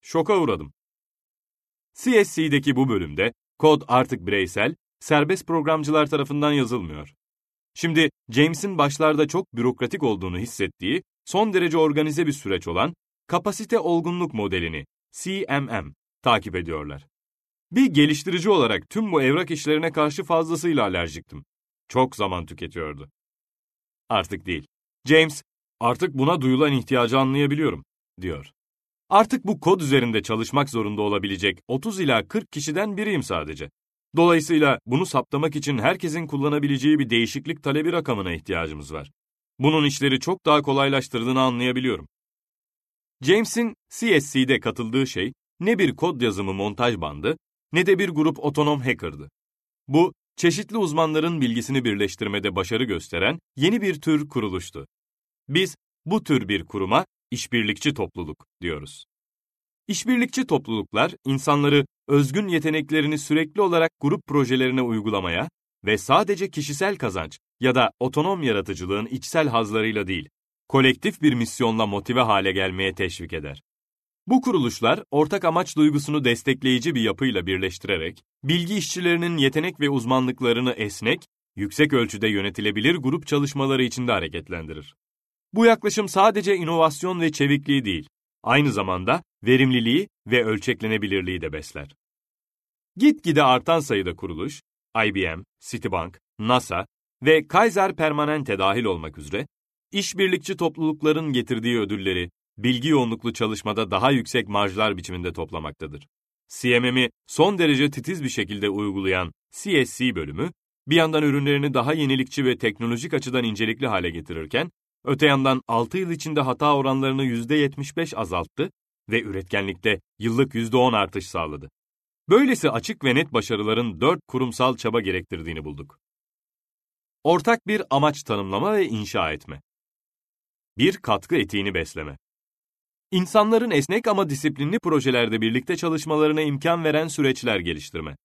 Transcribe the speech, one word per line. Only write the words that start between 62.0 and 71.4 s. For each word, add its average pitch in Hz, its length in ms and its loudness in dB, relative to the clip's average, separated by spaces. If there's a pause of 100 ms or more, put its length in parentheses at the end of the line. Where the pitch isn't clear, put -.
özgün 143 400 2
yeteneklerini 156 720 0
sürekli 156 420 -2
olarak 170 300 4 (100)
grup - 260 0
projelerine 131 560 2
uygulamaya 104 680 -2 (360)
ve 104 140 2
sadece 185 520 2
kişisel 147 460 -2
kazanç 92 420 -6 (220)
ya 123 140 2
da 123 160 4 (100)
otonom 156 420 0
yaratıcılığın 101 640 -2
içsel 143 420 -2
hazlarıyla 107 580 0
değil, 85 220 -6 (400)
kolektif 135 540 2
bir 147 120 6
misyonla 113 520 0